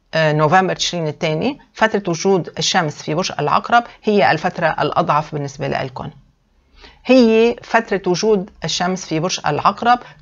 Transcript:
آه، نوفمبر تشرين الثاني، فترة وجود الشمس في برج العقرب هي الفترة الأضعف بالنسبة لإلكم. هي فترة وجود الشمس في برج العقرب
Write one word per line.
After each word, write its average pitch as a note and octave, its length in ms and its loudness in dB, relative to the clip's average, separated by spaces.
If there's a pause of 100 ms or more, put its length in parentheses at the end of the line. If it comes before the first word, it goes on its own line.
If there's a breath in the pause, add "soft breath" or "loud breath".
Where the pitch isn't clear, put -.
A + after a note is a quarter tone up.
(140)
آه، D#3 180 2
نوفمبر D#3 440 4
تشرين E3 320 -4
الثاني، E3 520 -4 (140 soft breath)
فترة G#3+ 340 0
وجود F3 520 0
الشمس D#3 420 -2
في D#3+ 120 -6
برج F3+ 260 -4
العقرب G#3 440 2 (200 loud breath)
هي F#3+ 280 2
الفترة E3+ 360 -2
الأضعف D#3 640 -2
بالنسبة C#3+ 340 -6
لإلكم. C#3 420 -6 (960 soft breath)
هي A#3 580 6
فترة A3+ 440 -2
وجود F#3 420 0 (140)
الشمس F3+ 420 -4
في D#3+ 140 -2
برج F3+ 280 -4
العقرب G3+ 520 0 (220 loud breath)